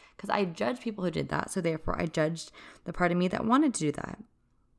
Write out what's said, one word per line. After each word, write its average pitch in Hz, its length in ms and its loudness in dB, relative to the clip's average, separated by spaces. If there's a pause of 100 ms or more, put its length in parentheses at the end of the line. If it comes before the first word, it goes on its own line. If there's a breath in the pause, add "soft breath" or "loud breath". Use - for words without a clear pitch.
(160 loud breath)
'cause - 140 -8
I 202 140 2
judged 208 380 -2
people 208 220 -4
who 175 60 0
did 147 180 -2
that. 151 220 -2
So 190 100 -2
therefore 165 400 0
I 170 60 0
judged 160 460 -2 (320 loud breath)
the 165 80 -8
part 175 200 2
of 175 60 2
me 180 100 4
that - 160 0
wanted 262 300 6
to - 60 -6
do 151 120 2
that. - 300 -8 (560)